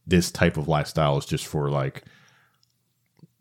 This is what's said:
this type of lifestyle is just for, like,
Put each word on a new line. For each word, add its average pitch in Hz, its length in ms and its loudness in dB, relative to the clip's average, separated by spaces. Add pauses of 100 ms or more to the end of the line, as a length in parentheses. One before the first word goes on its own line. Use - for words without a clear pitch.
this 87 280 4
type 85 240 2
of 73 120 -4
lifestyle 73 500 2
is 71 80 -4
just - 200 -4
for, 73 240 -2
like, 69 320 -4 (1400)